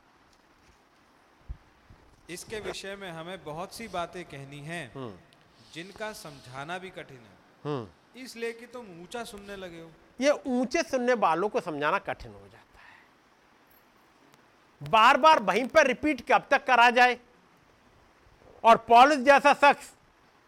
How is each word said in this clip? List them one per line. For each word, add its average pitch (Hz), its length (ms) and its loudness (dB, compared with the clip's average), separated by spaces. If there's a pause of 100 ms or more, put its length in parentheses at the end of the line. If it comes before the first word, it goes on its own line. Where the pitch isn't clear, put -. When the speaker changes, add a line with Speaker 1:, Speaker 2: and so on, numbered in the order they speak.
(2250)
Speaker 1:
इसके 208 300 -14
विषय 196 360 -12
में 196 160 -14
हमें 165 320 -14
बहुत 160 300 -12
सी 226 140 -16
बातें 175 380 -10
कहनी 139 340 -18
हैं, 147 340 -14
Speaker 2:
हम्म। 117 240 -12 (560)
Speaker 1:
जिनका 196 400 -14
समझाना 143 640 -14
भी 185 120 -16
कठिन 143 280 -20
है, 110 200 -20 (260)
Speaker 2:
हम्म। 135 240 -8 (340)
Speaker 1:
इसलिए 233 320 -12
कि 226 120 -20
तुम 220 360 -20
ऊंचा 233 220 -14
सुनने 202 320 -18
लगे 175 260 -16
हो। 165 100 -20 (300)
Speaker 2:
ये 277 80 0
ऊंचे 262 540 -2
सुनने 247 300 -2
वालों 190 360 0
को 220 120 -4
समझाना 160 380 -4
कठिन 123 340 -12
हो 101 140 -20
जाता - 320 -20
है। - 180 -20 (1900)
बार 226 280 6
बार 311 220 6
वहीं 208 280 -2
पर 302 200 4
रिपीट 269 440 -4
कब 208 200 2
तक 262 140 0
करा 247 240 4
जाए? 247 300 2 (1400)
और 220 140 8
पौलुस 254 400 6
जैसा 277 360 4
शख्स - 400 2 (540)